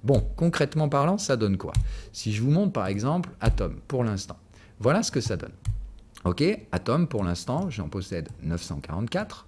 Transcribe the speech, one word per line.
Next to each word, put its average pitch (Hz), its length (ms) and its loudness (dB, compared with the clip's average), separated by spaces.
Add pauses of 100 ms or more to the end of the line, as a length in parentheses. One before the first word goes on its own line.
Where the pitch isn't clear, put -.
Bon, 117 220 6 (120)
concrètement 156 500 2
parlant, 147 300 2
ça 156 180 2
donne 104 220 2
quoi ? - 160 -6 (400)
Si - 180 -4
je 104 100 0
vous 127 100 2
montre 190 200 4
par 98 160 -2
exemple 131 420 -2 (120)
Atom 101 340 2 (120)
pour 127 180 0
l'instant, 101 340 -4 (400)
voilà 147 240 4
ce - 80 -4
que 131 100 0
ça 107 140 -2
donne. - 180 -8 (720)
OK, 90 200 2 (280)
Atom 143 360 2
pour 104 160 -2
l'instant, 127 460 -2
j'en 101 200 -6
possède 90 400 -6 (120)
neuf 82 200 -2
cent 73 180 -6
quarante-quatre 117 680 -6